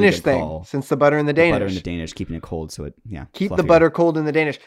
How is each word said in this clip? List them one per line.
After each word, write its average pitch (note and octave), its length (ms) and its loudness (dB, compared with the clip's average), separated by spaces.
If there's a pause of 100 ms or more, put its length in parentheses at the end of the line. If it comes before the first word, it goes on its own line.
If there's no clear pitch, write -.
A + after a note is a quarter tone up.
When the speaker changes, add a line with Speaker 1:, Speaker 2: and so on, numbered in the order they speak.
Speaker 1:
Danish G3+ 160 4
Speaker 2:
good - 60 -10
Speaker 1:
thing, C3+ 160 2
Speaker 2:
call. D#2 260 -8
Speaker 1:
since C#3 220 -6
the C#3+ 100 0
butter D3 200 4
in D3 80 0
the D3 80 0
Speaker 2:
The D#3+ 80 2
butter E3 140 4
in G2+ 60 -2
Speaker 1:
Danish. F#2+ 140 -4
Speaker 2:
the F2+ 60 -6
Danish, E2+ 320 -8
keeping E2 220 -10
it E2 80 -10
cold D#2+ 280 -10
so D2+ 120 -14
it, C#2+ 100 -12 (140)
yeah, E2 260 -12
Speaker 1:
Keep F#3+ 160 -4
the F#3 140 0
Speaker 2:
fluffier. D3 40 -2
Speaker 1:
butter E3 220 6
cold E3 300 0
in D#3 60 -2
the D3+ 60 -2
Danish. D3+ 360 -2